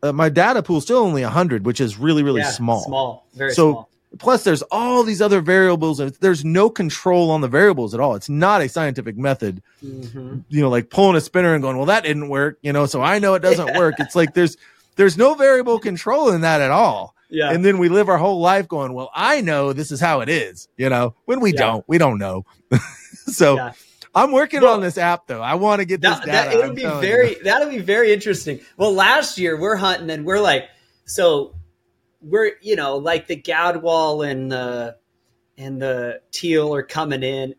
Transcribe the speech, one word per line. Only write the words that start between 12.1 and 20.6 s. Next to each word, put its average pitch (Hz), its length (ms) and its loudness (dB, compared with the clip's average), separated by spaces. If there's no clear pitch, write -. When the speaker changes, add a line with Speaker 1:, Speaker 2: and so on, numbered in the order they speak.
Speaker 1:
work," 143 340 -2
you 143 100 -4
know, 143 140 2
"so 131 160 -4
I 180 160 2
know 196 160 2
it 180 60 0
doesn't 170 260 2
Speaker 2:
<laughs> - 20 -4
Yeah. 175 100 -2
Speaker 1:
work." 165 200 2
It's - 160 -6
like, 165 200 2
there's, 175 220 2
there's 190 200 4
no 262 180 4
variable 254 460 2
control 226 500 0
in 170 120 0
that 160 180 2
at 135 100 2
all. 143 440 0
Speaker 2:
Yeah. 151 200 -2
Speaker 1:
And 170 140 0
then 196 140 4
we 175 100 2
live 185 220 2
our 175 80 4
whole 185 220 0
life 180 280 2
going, 139 240 -6
"Well, 127 220 -12
I 247 260 0
know 143 320 0
this 143 180 -6
is 139 100 -6
how 160 200 2
it 113 80 -6
is," 110 480 -4